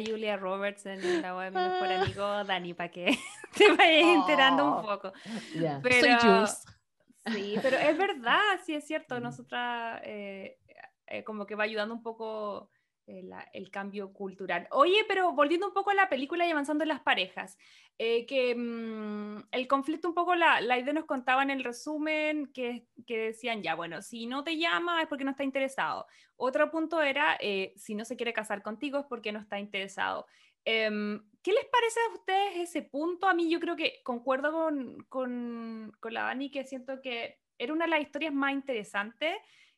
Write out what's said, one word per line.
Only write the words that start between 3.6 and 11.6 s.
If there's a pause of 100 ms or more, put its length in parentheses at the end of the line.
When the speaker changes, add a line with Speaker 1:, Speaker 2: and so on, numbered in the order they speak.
Speaker 1:
vayas
enterando
un
Speaker 3:
Oh.
Speaker 1:
poco. (400)
Speaker 3:
Ya.
Speaker 1:
Pero
Speaker 2:
Soy
Jules. (680)
Speaker 1:
Sí,
pero
es
verdad, (240)
sí
es
cierto.
Speaker 3:
Mm.
Speaker 1:
Nosotras,
eh, (480)
eh,
como
que
va